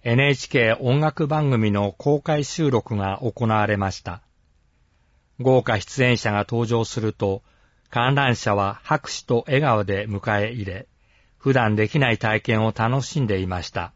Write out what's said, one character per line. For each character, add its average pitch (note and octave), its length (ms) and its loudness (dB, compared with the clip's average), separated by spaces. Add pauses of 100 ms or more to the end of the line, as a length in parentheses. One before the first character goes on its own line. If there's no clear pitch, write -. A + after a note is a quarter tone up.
エ A#2+ 140 2
ヌ C#3 80 4
エ C#3+ 60 2
イ C3 60 2
チ - 120 -14
ケ A2+ 240 2
ー A#2+ 80 0
音 C3 180 2
楽 D#3 280 0
番 D3+ 240 0
組 A2 200 2
の G2+ 220 0
公 C#3+ 300 0
開 D3+ 220 -2
収 D3+ 260 -2
録 A2+ 260 -2
が G2 220 -2
行 A#2 280 -4
わ G#2+ 200 2
れ G#2 100 0
ま G2 140 -2
し - 120 -12
た。 F2+ 200 -12 (1160)
豪 B2+ 240 4
華 A#2 160 0
出 - 240 -4
演 B2 140 4
者 G#2+ 160 -2
が G2+ 160 0
登 A#2 180 0
場 A2+ 200 0
す - 160 -8
る G#2+ 100 -2
と、 G2 300 -2 (480)
観 B2 240 2
覧 C3+ 220 2
者 G#2 180 0
は G2+ 280 -2
拍 - 280 -4
手 - 160 -12
と A#2 200 0
笑 C#3 140 0
顔 A2+ 240 2
で G2+ 240 -4
迎 G#2 400 -2
え A#2 40 -8
入 A2+ 120 -8
れ、 F#2 220 -10 (500)
普 C3+ 160 0
段 A2+ 240 4
で G#2+ 120 2
き D#3+ 100 -2
な C3 120 2
い A2 60 2
体 A2 240 0
験 A2 240 0
を A2 100 0
楽 B2 280 0
し - 180 -4
ん B2 60 0
で G2 140 0
い F#2+ 60 -4
ま F2+ 160 -4
し - 80 -12
た。 F2 260 -8